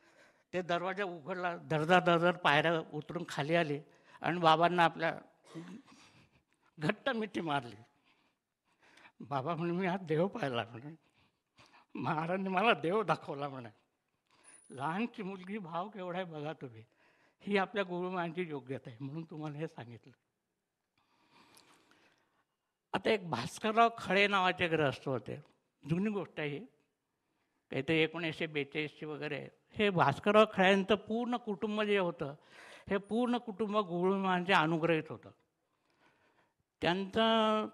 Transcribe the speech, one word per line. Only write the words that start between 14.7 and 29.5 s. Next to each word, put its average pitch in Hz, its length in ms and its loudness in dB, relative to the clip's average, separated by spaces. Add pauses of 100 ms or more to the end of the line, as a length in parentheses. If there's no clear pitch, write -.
लहानची 180 520 -4
मुलगी, 190 360 -10
भाव 175 300 -6
केवढा 185 300 -8
आहे 190 80 -4
बघा 151 260 -8
तुम्ही. 117 320 -14 (580)
ही 202 140 -2
आपल्या 196 280 0
गुरुमांची 180 640 -4
योग्यता 135 420 -10
आहे, 120 140 -12
म्हणून 156 200 -10
तुम्हाला 151 340 -12
हे 160 80 -6
सांगितलं. 120 460 -16 (2750)
आता - 180 0
एक 190 200 0
भास्करराव 214 580 2 (100)
खळे 202 280 2
नावाचे 185 420 2
ग्रहस्थ 156 400 0
होते, 131 360 -6 (460)
जुनी 190 200 0
गोष्ट 190 300 -6
आहे 151 80 -2
ही, 143 100 -6 (1120)
काहीतरी 147 280 0
एकोणीसशे 160 480 0
बेचाळीसची 151 600 -6
वगैरे 147 300 -8
आहे. 135 120 -10 (220)